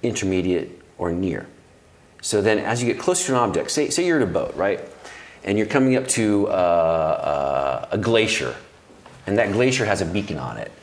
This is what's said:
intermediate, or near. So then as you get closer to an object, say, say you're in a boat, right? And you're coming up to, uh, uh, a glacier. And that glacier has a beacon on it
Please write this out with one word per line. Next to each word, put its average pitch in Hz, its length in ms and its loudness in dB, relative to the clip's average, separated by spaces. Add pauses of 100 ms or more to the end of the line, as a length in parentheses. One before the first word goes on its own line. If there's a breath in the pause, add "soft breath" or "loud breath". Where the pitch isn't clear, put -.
intermediate, 92 760 0 (180)
or 87 140 -2
near. 90 340 -4 (760)
So - 200 0
then 107 160 4
as 120 240 -2
you 120 100 0
get - 80 -4
closer - 260 0
to 135 80 0
an 127 40 4
object, 92 320 0
say, - 200 0
say 175 160 0
you're 170 100 2
in 135 60 4
a 92 100 0
boat, 78 240 -2
right? 92 240 0 (640 loud breath)
And 101 140 0
you're 107 100 2
coming 131 280 4
up - 120 -2
to, 104 400 2
uh, - 20 -2
uh, 78 1400 0
a - 60 0
glacier. 107 560 0 (720)
And 101 120 2
that 101 140 2
glacier 127 320 2
has 101 160 0
a 92 60 -2
beacon 90 320 -4
on 65 200 -8
it - 140 -12 (100)